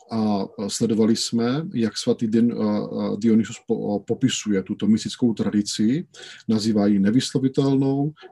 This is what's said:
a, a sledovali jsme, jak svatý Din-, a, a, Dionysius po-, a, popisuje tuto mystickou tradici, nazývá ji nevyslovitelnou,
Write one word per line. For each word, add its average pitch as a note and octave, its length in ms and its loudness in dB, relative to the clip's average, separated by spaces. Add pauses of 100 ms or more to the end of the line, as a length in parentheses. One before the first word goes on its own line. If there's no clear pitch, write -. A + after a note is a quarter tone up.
(120)
a, G#2+ 340 0 (120)
a G2+ 120 -6
sledovali A2 460 2
jsme, B2 580 -2
jak A2+ 240 -2
svatý A#2 300 -2
Din-, A2+ 340 2
a, G#2+ 160 0
a, G#2 380 -4
Dionysius A2 520 2
po-, G#2 280 -2
a, F#2+ 40 -4
popisuje G#2+ 640 -2
tuto G2+ 240 -4
mystickou A2+ 460 0
tradici, G#2+ 760 0 (400)
nazývá G#2 400 2
ji G2+ 120 4
nevyslovitelnou, C3+ 1120 0 (180)